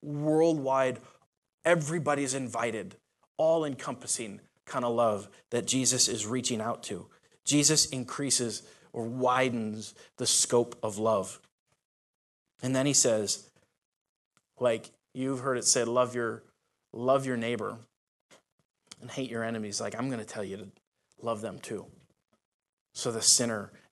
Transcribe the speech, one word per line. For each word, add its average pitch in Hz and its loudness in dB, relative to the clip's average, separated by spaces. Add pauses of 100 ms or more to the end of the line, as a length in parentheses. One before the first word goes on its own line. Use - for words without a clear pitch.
worldwide, 147 2 (640)
everybody's 147 2
invited, 113 -4 (420)
all-encompassing 135 0 (240)
kind 131 -4
of 120 0
love 107 2 (220)
that 120 0
Jesus 123 2
is 113 -4
reaching 123 -2
out 113 -4
to. 90 -8 (400)
Jesus 147 6
increases 127 -2 (280)
or 120 -6
widens 120 0 (240)
the - -4
scope - 2
of 107 -4
love. 107 0 (1200)
And 131 0
then 131 2
he 143 2
says, 110 2 (1080)
like, 117 0 (240)
you've 131 -4
heard 131 0
it 107 -4
said, 117 4
"Love 120 2
your, 113 -4 (500)
love 131 2
your 127 -2
neighbor 113 -4 (1200)
and 123 -14
hate 131 -6
your 113 -6
enemies." 110 -6
Like, 107 -6
I'm 127 -4
gonna 117 -6
tell 104 -10
you 95 -8
to 117 -12 (540)
love 113 -4
them 104 -8
too. 98 -10 (1080)
So - -4
the 113 -4
sinner 110 2 (180)